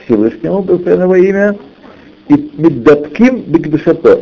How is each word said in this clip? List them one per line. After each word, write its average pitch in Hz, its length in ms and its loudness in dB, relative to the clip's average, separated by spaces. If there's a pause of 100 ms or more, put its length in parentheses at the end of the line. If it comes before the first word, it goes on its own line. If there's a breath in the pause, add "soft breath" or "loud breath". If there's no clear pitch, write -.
Всевышнему, 120 560 -2
благословенное 180 420 0
его 185 120 0
имя, 196 420 0 (720 loud breath)
и - 280 0
миддатким 151 840 0
бигдушато, 151 800 0